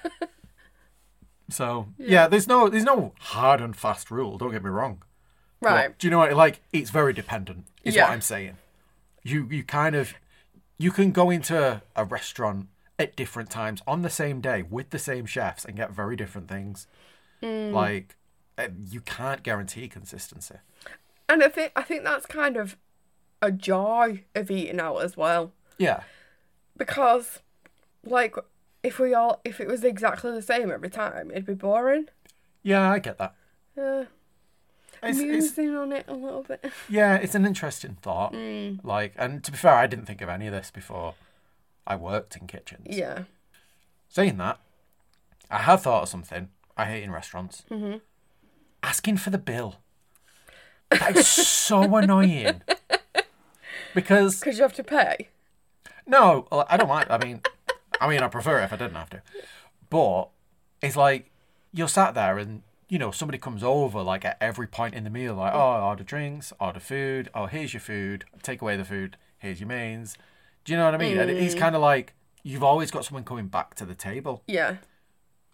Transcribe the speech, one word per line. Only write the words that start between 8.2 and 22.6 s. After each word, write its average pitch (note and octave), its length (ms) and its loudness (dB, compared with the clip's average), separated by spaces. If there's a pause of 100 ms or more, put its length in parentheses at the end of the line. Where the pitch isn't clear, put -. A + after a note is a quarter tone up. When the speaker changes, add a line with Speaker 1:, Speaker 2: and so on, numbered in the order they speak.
Speaker 1:
saying. F#2+ 360 -6 (640)
You, C3+ 260 -4
you C#3 140 -6
kind D3 320 0
of, C3+ 180 -2 (640)
you F3 140 2
can G3 200 4
go F3+ 200 4
into D3+ 500 0 (140)
a G#2+ 100 0
restaurant G2 640 -6 (320)
at D3 160 -2
different A#2 340 -8
times A2 380 -6
on D#3 140 -2
the E3+ 80 -4
same C#3+ 320 -4
day A#2+ 200 -2
with G2 300 -10
the D#3 80 -8
same B2+ 260 -6
chefs G#2+ 400 -6
and G#2 120 -14
get A2 140 -6
very G#2 240 -6
different G2 340 -12
things. G2 360 -12 (560)
Speaker 2:
Mm. A3 320 -6
Speaker 1:
Like, F#3+ 420 -2 (420)
uh, B2 100 -6 (220)
you A2+ 120 -12
can't C3+ 400 -8
guarantee G#2+ 460 -6
consistency. - 680 -18 (760)
Speaker 2:
And D#4 120 6
I C#4 60 8
think, D#4 280 -2
I C#4 80 -2
think D4+ 200 -8
that's C#4 220 -4
kind C4+ 320 -4
of G3+ 180 -6 (640)